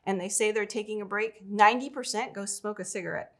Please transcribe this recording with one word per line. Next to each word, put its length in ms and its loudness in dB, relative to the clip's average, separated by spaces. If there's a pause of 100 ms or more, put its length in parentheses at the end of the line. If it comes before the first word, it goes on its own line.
and 140 0
they 100 -6
say 220 2
they're 140 0
taking 360 -6
a 40 -8
break, 400 -4
ninety 440 6
percent 440 -4
go 120 -8
smoke 340 -6
a 60 -6
cigarette. 540 -6